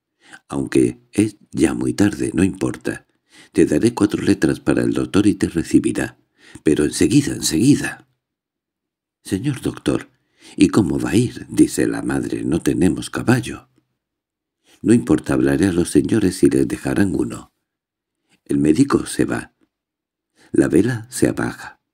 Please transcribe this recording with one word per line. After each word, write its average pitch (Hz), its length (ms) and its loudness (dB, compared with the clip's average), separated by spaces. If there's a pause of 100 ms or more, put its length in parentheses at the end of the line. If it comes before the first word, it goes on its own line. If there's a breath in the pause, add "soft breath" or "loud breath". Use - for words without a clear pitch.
(500 soft breath)
Aunque 64 640 0
es 107 240 0 (140)
ya 71 220 0
muy 62 200 -4
tarde, 71 400 -2
no 80 100 2
importa. 65 640 -4 (460 soft breath)
Te 82 120 4
daré 110 280 2
cuatro - 280 0
letras 73 380 2
para 62 240 0
el 58 80 0
doctor 67 340 0
y 98 100 2
te 90 120 -2
recibirá. 73 720 -2 (440 loud breath)
Pero 76 200 2
enseguida, - 500 2
enseguida». - 760 0 (1120)
«Señor 123 380 -4
doctor, - 480 -4 (480 soft breath)
¿y 95 100 4
cómo - 320 2
va 60 120 -6
a 87 40 2
ir?», 120 340 -2
dice - 380 2
la 57 140 -4
madre, 60 420 -4
«no 71 180 -2
tenemos 76 480 0
caballo». - 600 -4 (1120 soft breath)
«No 101 120 4
importa, 80 400 0
hablaré 69 340 2
a 92 40 0
los 85 180 0
señores 90 540 0
y 71 60 8
les 64 180 0
dejarán 87 480 -2
uno». - 360 -6 (960)
El 71 140 -2
médico 76 460 2
se - 200 -2
va. 58 300 -8 (960 soft breath)
La 71 160 0
vela 110 420 0
se - 180 -2
apaga, - 540 -6 (120)